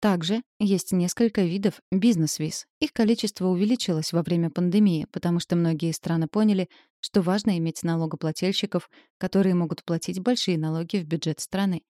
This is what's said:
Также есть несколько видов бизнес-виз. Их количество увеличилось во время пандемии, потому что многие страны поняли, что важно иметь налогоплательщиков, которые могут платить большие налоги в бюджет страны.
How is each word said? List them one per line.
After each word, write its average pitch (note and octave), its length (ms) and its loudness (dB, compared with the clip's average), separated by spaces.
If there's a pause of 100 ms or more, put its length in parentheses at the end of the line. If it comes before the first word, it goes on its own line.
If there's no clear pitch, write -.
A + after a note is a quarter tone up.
Также G3 420 0 (160)
есть G3 320 0
несколько F#3+ 500 2
видов G3 400 0 (100)
бизнес-виз. E3+ 760 0 (120)
Их D4+ 140 -2
количество A3 540 0
увеличилось F#3 640 0
во E3+ 80 2
время E3 300 0
пандемии, F3+ 600 2
потому E3+ 280 0
что - 160 -2
многие E3 380 0
страны E3 340 -2
поняли, G#3 420 2 (300)
что - 240 0
важно F#3+ 340 0
иметь E3 240 -2
налогоплательщиков, E3 1040 -2 (300)
которые F#3+ 380 2
могут E3 280 -2
платить F3 360 -4
большие F#3+ 400 0
налоги D#3+ 380 -2
в F3 80 -2
бюджет D#3 340 -4
страны. F#3+ 420 -2 (120)